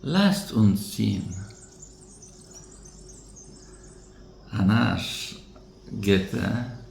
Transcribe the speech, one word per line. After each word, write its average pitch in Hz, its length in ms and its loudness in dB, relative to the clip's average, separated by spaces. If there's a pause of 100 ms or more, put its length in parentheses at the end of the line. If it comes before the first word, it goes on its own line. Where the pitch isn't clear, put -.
lasst 190 500 2
uns 107 400 4
ziehen. 107 420 -2 (3250)
A 107 100 -2
nasz 104 720 0 (560)
Goethe 101 760 0 (260)